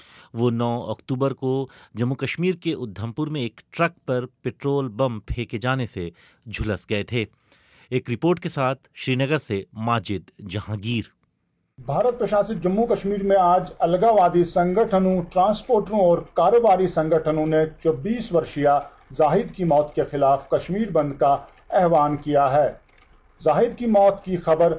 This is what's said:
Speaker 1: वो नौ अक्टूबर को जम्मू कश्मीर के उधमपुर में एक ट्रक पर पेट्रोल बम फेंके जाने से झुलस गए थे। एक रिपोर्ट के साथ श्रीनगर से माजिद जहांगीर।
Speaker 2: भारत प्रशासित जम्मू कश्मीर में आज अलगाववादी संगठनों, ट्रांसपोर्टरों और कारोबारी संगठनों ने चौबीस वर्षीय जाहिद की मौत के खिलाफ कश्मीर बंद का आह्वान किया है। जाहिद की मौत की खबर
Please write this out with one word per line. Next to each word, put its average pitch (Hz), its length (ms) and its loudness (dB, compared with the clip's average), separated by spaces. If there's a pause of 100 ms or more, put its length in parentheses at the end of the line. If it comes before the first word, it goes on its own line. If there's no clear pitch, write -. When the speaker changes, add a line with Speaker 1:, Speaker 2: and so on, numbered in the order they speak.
(340)
Speaker 1:
वो 120 160 0
नौ 120 320 -2
अक्टूबर 127 500 -4
को 131 380 -4 (260)
जम्मू 120 180 -2
कश्मीर 175 420 -4
के 165 180 -6
उधमपुर 113 540 -8
में 151 120 -6
एक 117 200 -8 (120)
ट्रक 170 180 -2
पर 127 360 -6 (180)
पेट्रोल 139 440 -4
बम 117 300 -2
फेंके 117 400 -8
जाने 127 280 -4
से 85 260 -10 (360)
झुलस 107 420 -6
गए 104 140 -2
थे। 110 220 -6 (680)
एक 127 180 -4
रिपोर्ट 165 280 0
के 175 100 -8
साथ 135 260 -2 (200)
श्रीनगर 135 440 -2
से 98 360 -6
माजिद 107 560 -4 (140)
जहांगीर। 101 600 -6 (760)
Speaker 2:
भारत 208 340 -2
प्रशासित 208 440 -2
जम्मू 190 260 0
कश्मीर 202 380 -2
में 196 140 2
आज 180 440 2
अलगाववादी 175 640 4
संगठनों, 185 800 2
ट्रांसपोर्टरों 208 760 0
और 170 360 2
कारोबारी 185 520 4
संगठनों 160 580 0
ने 156 200 2
चौबीस 160 680 -2
वर्षीय 143 480 2 (320)
जाहिद 160 380 2
की 185 140 -6
मौत 147 320 2
के 151 80 0
खिलाफ 139 500 0
कश्मीर 190 360 -2
बंद 151 220 0
का 139 360 0 (260)
आह्वान 165 420 2
किया 143 300 2
है। 135 340 0 (640)
जाहिद 170 320 2
की 240 120 -6
मौत 202 380 4
की 185 120 -4
खबर 165 420 2